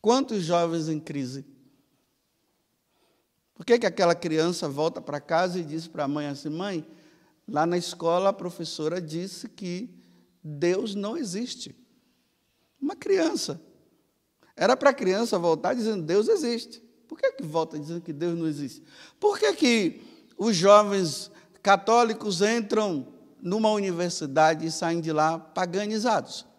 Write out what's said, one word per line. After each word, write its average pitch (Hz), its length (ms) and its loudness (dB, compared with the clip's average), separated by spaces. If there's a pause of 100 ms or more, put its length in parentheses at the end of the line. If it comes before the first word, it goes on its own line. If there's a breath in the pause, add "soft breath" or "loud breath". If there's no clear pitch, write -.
Quantos 233 420 2
jovens 165 460 0
em 156 100 -4
crise? 139 460 -8 (2000)
Por - 120 -16
que 233 120 6
que 233 80 0
aquela 180 300 4
criança 170 520 -2
volta 151 320 -2
para 143 220 -8
casa 175 380 0
e 175 40 -6
diz 160 240 -10
para 147 180 -6
a - 20 -6
mãe 147 180 -6
assim, 143 240 -10
"Mãe, 170 340 -6 (640 loud breath)
lá 151 200 0
na 175 100 0
escola 175 520 0
a 196 40 0
professora 175 680 -8
disse 175 480 -10
que 185 460 -10 (500 soft breath)
Deus 175 520 -2
não 208 200 -4
existe"? 233 600 -8 (1040)
Uma 311 140 -4
criança. 381 680 0 (960 soft breath)
Era 220 200 4
para 269 140 4
a 262 40 4
criança 220 440 0
voltar 175 380 2
dizendo, 220 280 -2
"Deus 190 240 2
existe." 269 540 -2 (260)
Por - 120 -16
que 539 140 0
que - 100 -12
volta 160 340 -4
dizendo 160 240 -8
que 170 100 -12
Deus 170 260 -4
não 165 100 -2
existe? 143 340 -6 (380 loud breath)
Por 403 180 2
que 415 160 2
que 233 480 2 (340 loud breath)
os 208 200 0
jovens 196 720 4 (320 loud breath)
católicos 208 800 4
entram 208 720 0 (260)
numa 214 300 0
universidade 165 960 2
e 160 60 -4
saem 170 280 -2
de 160 120 -4
lá 156 260 2
paganizados? 202 1040 -4 (160)